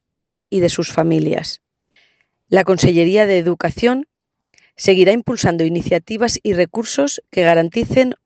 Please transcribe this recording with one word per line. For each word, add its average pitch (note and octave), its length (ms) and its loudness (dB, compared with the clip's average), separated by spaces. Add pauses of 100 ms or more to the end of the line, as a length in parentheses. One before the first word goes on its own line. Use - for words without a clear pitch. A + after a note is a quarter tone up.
(500)
y F#3+ 120 -2
de E3+ 80 2
sus E3 200 -6
familias. D#3+ 720 -2 (840)
La F#3 160 2
Consellería F3+ 600 2
de G3 140 2
Educación A#3 680 -2 (720)
seguirá F#3+ 340 4
impulsando G#3 540 0
iniciativas F3+ 800 -4
y G#3 100 0
recursos A3 760 -4
que F#3+ 120 -2
garanticen F3 760 2 (100)